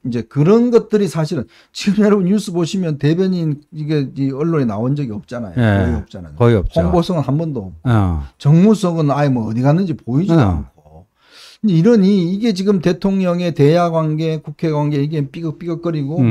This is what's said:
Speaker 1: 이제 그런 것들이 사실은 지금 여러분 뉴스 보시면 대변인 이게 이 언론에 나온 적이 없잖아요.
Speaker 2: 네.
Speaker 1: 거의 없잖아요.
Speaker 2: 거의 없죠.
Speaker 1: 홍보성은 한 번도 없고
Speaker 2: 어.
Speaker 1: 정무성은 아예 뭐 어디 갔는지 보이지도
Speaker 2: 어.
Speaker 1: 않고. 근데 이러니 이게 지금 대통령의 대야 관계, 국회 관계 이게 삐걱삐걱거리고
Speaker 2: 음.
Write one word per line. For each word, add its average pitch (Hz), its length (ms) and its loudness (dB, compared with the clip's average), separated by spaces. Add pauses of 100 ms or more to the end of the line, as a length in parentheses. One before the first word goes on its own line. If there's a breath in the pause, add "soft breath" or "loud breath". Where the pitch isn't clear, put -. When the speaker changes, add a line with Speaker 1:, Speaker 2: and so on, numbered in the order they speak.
Speaker 1:
이제 117 140 -4
그런 202 500 2
것들이 214 380 2
사실은 156 360 -4 (280 soft breath)
지금 202 320 0
여러분 202 220 2
뉴스 196 260 -2
보시면 170 460 -2
대변인 160 640 -2 (100)
이게 151 460 -4
이 135 120 -2
언론에 147 360 -2
나온 113 280 -2
적이 139 180 -4
없잖아요. 107 440 -12
Speaker 2:
네. 107 220 4
Speaker 1:
거의 85 160 0
없잖아요. 78 420 -10
Speaker 2:
거의 120 200 4
없죠. 90 260 -2
Speaker 1:
홍보성은 175 400 0
한 139 160 -2
번도 156 220 -6
없고 92 140 -12 (100)
Speaker 2:
어. 95 400 0 (120)
Speaker 1:
정무성은 165 720 4
아예 143 200 0
뭐 117 180 -2
어디 113 140 -2
갔는지 160 320 2
보이지도 160 440 0
Speaker 2:
어. 139 40 6
Speaker 1:
않고. 78 640 -4 (560 soft breath)
근데 214 100 2
이러니 190 640 4
이게 220 180 0
지금 190 300 0
대통령의 175 720 -2
대야 165 360 4
관계, 160 520 -2
국회 160 280 -6
관계 147 320 -2
이게 147 280 -4
삐걱삐걱거리고 165 880 -6
Speaker 2:
음. 123 120 2